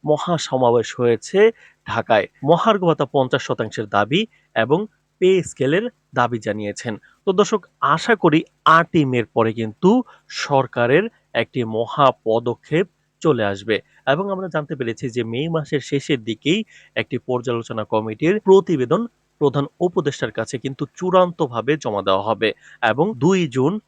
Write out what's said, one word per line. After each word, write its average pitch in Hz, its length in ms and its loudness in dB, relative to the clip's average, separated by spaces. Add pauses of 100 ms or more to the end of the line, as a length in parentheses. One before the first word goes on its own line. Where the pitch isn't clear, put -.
মহাসমাবেশ 135 840 0 (100)
হয়েছে 120 420 0 (480)
ঢাকায়। 110 380 2 (180)
মহার্ঘ 175 420 2
ভাতা 151 280 2
পঞ্চাশ 135 300 0
শতাংশের 110 460 -6
দাবি 107 320 0 (340)
এবং 123 240 2 (420)
পে 185 80 4 (140)
স্কেলের 156 420 -2 (300)
দাবি 120 240 0
জানিয়েছেন। 107 540 -6 (280)
তো - 120 -4
দর্শক 196 280 2 (260)
আশা 165 280 2
করি 165 240 2 (380)
আটই 165 280 2
মের 123 280 0
পরে 113 200 0
কিন্তু 110 360 0 (480)
সরকারের 131 680 2 (320)
একটি 120 260 -2 (120)
মহা 117 340 0 (160)
পদক্ষেপ 117 640 -2 (360)
চলে 131 240 2
আসবে 101 300 -2 (320)
এবং 156 240 0
আমরা 190 180 -8
জানতে 156 260 -6
পেরেছি 120 340 -6
যে 117 140 -6
মে 113 260 -6
মাসের 156 320 -4
শেষের 139 420 -4
দিকেই 143 360 -2 (360)
একটি 120 200 -6 (100)
পর্যালোচনা 120 600 -4
কমিটির 110 500 -2 (100)
প্রতিবেদন 185 580 4 (380)
প্রধান 139 240 0 (140)
উপদেষ্টার 147 520 -2
কাছে - 260 -6
কিন্তু 135 260 -8 (120)
চূড়ান্তভাবে 170 840 0
জমা 104 240 -4
দেওয়া 98 260 0
হবে 107 220 0 (340)
এবং 117 220 2 (120)
দুই 180 220 2 (100)
জুন 131 240 0 (140)